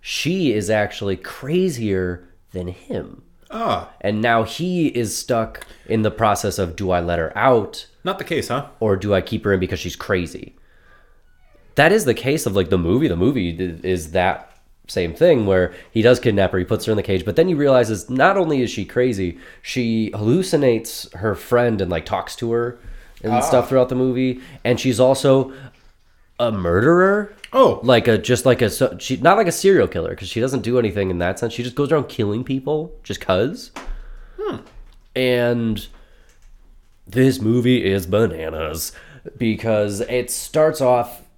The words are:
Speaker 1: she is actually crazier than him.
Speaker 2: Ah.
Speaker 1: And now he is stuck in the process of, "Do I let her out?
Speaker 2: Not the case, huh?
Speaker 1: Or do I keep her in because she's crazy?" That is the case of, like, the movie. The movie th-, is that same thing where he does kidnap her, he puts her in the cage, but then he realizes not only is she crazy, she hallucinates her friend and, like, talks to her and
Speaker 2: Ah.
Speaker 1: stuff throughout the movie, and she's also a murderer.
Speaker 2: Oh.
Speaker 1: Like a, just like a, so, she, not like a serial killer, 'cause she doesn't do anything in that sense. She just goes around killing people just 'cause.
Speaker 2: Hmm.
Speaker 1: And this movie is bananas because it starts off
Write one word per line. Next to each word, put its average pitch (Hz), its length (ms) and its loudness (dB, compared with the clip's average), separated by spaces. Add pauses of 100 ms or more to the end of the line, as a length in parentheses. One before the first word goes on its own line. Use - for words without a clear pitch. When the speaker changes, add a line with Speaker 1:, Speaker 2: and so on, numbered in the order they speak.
Speaker 1:
she 160 520 -2
is 104 160 -2
actually 104 480 -2
crazier 117 1080 -4 (240)
than 90 180 -8
him. - 520 -12 (300)
Speaker 2:
Ah. 175 380 -4 (120)
Speaker 1:
And 107 200 -2
now 117 220 2
he 170 440 -2
is 117 280 -4
stuck - 500 -4 (220)
in 110 160 0
the 107 80 0
process 104 480 0
of, 85 160 -2
"Do 95 160 -4
I 87 80 2
let 85 200 -2
her 80 180 -4
out? 113 500 0 (160)
Speaker 2:
Not 185 140 -4
the 170 60 -10
case, 160 240 -4
huh? 139 200 -4 (120)
Speaker 1:
Or 107 160 2
do 101 180 -2
I 92 80 2
keep - 240 -6
her 101 80 4
in 92 60 2
because 92 200 -4
she's - 160 -8
crazy?" - 600 -6 (1200)
That 156 160 6
is 214 140 2
the 123 80 2
case 143 320 -2
of, 98 100 -2
like, 92 140 2
the 95 80 2
movie. 95 300 2
The 87 80 0
movie 87 400 0
th-, 85 280 -6
is 85 280 -2
that 92 340 0 (420)
same 85 260 -4
thing 151 320 4
where 92 260 2 (200)
he 113 100 0
does 123 180 6
kidnap 98 320 2
her, 98 60 -2
he 90 80 0
puts - 200 -2
her 110 60 -2
in 104 60 2
the 98 60 -2
cage, 95 200 -2
but 104 120 -4
then 165 120 4
he 180 60 0
realizes 123 560 2
not 151 280 2
only 160 260 0
is 110 80 -4
she 104 140 -8
crazy, 98 520 -2 (240)
she 113 540 -2
hallucinates 131 1000 0
her 101 200 -2
friend 120 440 0
and, 90 120 -2
like, 82 140 -4
talks - 320 -6
to 117 140 -4
her 117 260 -4 (460)
and 110 100 -2
Speaker 2:
Ah. 120 60 4
Speaker 1:
stuff 131 300 2
throughout 127 200 4
the 131 60 -4
movie, 127 460 0 (220)
and 117 160 0
she's 120 200 0
also 131 540 4 (840)
a 120 120 2
murderer. 165 800 2 (220)
Speaker 2:
Oh. 247 300 4
Speaker 1:
Like 120 240 4
a, 110 100 4
just 120 280 0
like 127 160 4
a, 110 80 2
so, - 280 0
she, 131 200 -6
not 170 200 6
like 220 100 2
a 170 40 -2
serial 165 360 4
killer, 82 280 -6
'cause 92 140 -14
she - 100 -6
doesn't 131 240 -2
do 123 160 2
anything 98 320 0
in 87 80 -2
that 87 180 -2
sense. 117 160 -4
She 123 100 -8
just 123 120 -8
goes 143 160 0
around 147 160 0
killing 107 360 -4
people 147 500 -6 (100)
just - 180 -10
'cause. 110 500 -2 (680)
Speaker 2:
Hmm. 392 160 -6 (580)
Speaker 1:
And 120 720 0 (1200)
this 127 360 2
movie 120 440 2
is 95 200 0
bananas 82 840 -2 (460)
because 107 640 0
it 120 300 -4
starts 156 500 0
off 123 400 0 (160)